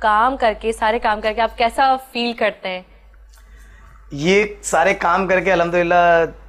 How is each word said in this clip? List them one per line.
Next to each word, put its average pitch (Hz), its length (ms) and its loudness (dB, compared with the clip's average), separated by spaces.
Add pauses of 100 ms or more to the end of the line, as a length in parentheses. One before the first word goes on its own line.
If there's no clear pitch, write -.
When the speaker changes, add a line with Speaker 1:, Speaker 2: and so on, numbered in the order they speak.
Speaker 1:
काम 226 340 2
करके, 220 380 -2
सारे 226 240 -2
काम 214 220 -2
करके 220 220 -2
आप 226 140 -2
कैसा 262 380 2 (180)
फील 240 220 -4
करते 202 340 -4
हैं? 185 160 -10 (1300)
Speaker 2:
ये 196 500 0
सारे 180 320 2
काम 185 320 0
करके 185 220 0
अल्हम्दुलिल्लाह 170 760 2 (240)